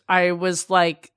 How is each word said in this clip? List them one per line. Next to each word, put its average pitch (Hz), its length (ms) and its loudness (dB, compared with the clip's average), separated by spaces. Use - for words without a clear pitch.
I 180 220 2
was 175 400 -6
like, 175 440 0